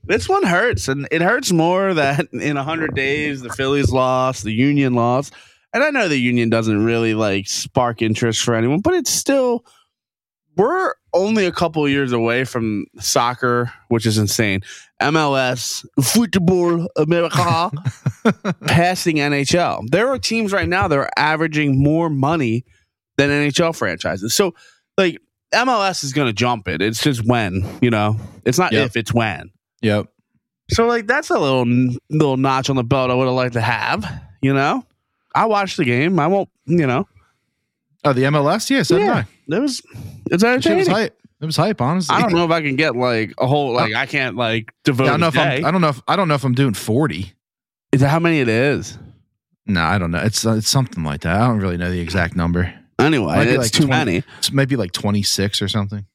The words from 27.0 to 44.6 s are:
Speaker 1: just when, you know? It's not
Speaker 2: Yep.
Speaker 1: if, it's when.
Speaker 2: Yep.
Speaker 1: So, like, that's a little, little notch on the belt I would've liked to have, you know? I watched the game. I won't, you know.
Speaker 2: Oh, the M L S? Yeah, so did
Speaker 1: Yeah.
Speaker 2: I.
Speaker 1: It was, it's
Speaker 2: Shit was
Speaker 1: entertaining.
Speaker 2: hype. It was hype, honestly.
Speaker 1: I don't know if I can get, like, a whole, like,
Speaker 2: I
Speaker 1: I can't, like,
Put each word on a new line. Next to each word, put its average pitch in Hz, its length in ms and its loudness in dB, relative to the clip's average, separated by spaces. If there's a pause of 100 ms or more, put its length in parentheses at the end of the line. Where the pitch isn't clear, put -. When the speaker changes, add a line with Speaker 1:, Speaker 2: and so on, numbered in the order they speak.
Speaker 1:
just 117 240 0
when, 98 400 0 (160)
you 123 80 4
know? 107 260 0 (280)
It's 127 140 2
not 175 140 2
Speaker 2:
Yep. 110 140 0
Speaker 1:
if, 120 100 -6
it's 113 160 -4
when. 110 380 -2 (320)
Speaker 2:
Yep. 104 240 0 (640)
Speaker 1:
So, 233 160 2
like, 233 220 -2
that's 277 220 -2
a 320 80 0
little, 131 280 2 (420)
little 147 280 0
notch 135 340 0
on 135 60 0
the 123 80 -2
belt 127 260 0
I 127 40 2
would've 127 200 2
liked 127 200 -2
to 120 60 -2
have, 113 460 -2 (340)
you 135 140 2
know? 151 300 0 (500)
I 175 120 2
watched 202 300 0
the 160 80 -2
game. 143 360 0
I 147 80 2
won't, 196 200 0 (180)
you 160 200 2
know. 131 220 -2 (960)
Speaker 2:
Oh, 147 80 4
the 127 120 2
M 143 120 2
L 147 120 2
S? 208 220 -2
Yeah, 269 140 2
so 349 140 2
did 415 80 2
Speaker 1:
Yeah. 330 100 2
Speaker 2:
I. 127 100 -2 (200)
Speaker 1:
It 160 140 -2
was, 269 200 -4
it's - 100 -20
Speaker 2:
Shit - 420 -10
was 185 120 4
Speaker 1:
entertaining. 320 420 2
Speaker 2:
hype. 214 320 0 (220)
It 147 60 -10
was 160 100 -4
hype, 180 260 0
honestly. 160 340 0
Speaker 1:
I 214 60 2
don't 214 100 2
know 170 140 2
if 160 40 0
I 165 120 2
can 139 140 -2
get, 143 200 0
like, 117 420 0
a 131 80 0
whole, 135 280 0
like, 120 200 0
Speaker 2:
I 123 80 -2
Speaker 1:
I 139 40 -4
can't, 131 300 -4
like, 113 360 -2 (120)